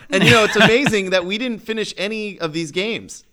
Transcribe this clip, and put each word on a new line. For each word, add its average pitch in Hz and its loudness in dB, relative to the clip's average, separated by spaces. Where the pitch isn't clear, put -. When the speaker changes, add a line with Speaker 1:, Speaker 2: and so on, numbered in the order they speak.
Speaker 1:
And, 190 2
you 156 6
know, 226 6
it's 208 0
Speaker 2:
<laughs> - 0
Speaker 1:
amazing 220 2
that 185 0
we 202 -4
didn't 240 -6
finish 220 -6
any 208 -6
of 160 -4
these 160 -6
games 180 -6